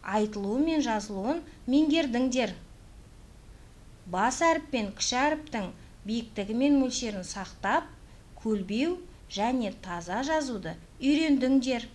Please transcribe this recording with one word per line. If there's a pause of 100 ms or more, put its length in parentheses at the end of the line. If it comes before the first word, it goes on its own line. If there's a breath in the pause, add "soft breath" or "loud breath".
айтылуы
мен
жазылуын (240 loud breath)
меңгердіңдер. (1500 soft breath)
Бас
әріп
пен
кіші
әріптің (380 loud breath)
биіктігі
мен
мөлшерін
сақтап, (500 soft breath)
көлбеу (320 loud breath)
және (100)
таза
жазуды (180)
үйрендіңдер.